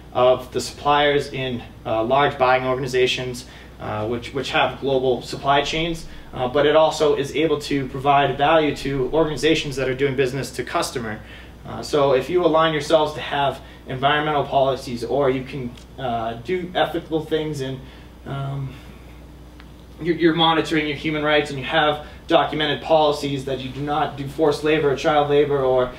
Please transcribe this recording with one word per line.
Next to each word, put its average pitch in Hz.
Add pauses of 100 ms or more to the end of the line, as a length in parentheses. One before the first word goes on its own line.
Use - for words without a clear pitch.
(120)
of 123
the 127
suppliers 147
in, 127 (240)
uh, 113
large 135
buying 131
organizations, 127 (340)
uh, 107
which, 120
which 131
have 131
global 131
supply 139
chains, 165 (280)
uh, 127
but 143
it 151
also 151
is 120
able 151
to 139
provide 139
value 151
to 139
organizations 151
that 131
are 131
doing 135
business 135
to -
customer. 113 (460)
Uh, 113
so 139
if 127
you 180
align 160
yourselves 151
to -
have 143 (260)
environmental 147
policies, 135
or 131
you 131
can, 127 (280)
uh, 117 (100)
do 180
ethical 156
things, 156
and, 131 (460)
um, 139 (1300)
you're, 165
you're 160
monitoring 160
your 143
human 151
rights, 147
and 139
you 123
have 151 (220)
documented 151
policies 143
that 135
you 131
do 131
not 147
do 139
forced 151
labor 151
or 127
child 147
labor, 143
or, 127